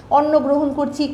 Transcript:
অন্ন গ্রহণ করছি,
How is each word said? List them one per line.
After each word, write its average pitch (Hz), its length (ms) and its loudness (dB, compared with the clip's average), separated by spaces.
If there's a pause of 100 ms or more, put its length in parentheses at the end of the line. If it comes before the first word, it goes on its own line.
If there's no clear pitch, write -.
(100)
অন্ন 302 300 2
গ্রহণ 285 280 0 (100)
করছি, 285 240 -4 (120)